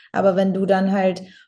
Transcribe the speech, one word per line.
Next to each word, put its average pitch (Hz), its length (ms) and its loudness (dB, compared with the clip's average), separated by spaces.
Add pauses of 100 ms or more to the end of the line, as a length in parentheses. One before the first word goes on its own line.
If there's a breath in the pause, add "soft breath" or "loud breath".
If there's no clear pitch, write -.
(100)
Aber 190 240 0
wenn 190 180 0
du 190 140 -2
dann 190 240 0
halt 190 320 -2 (260 loud breath)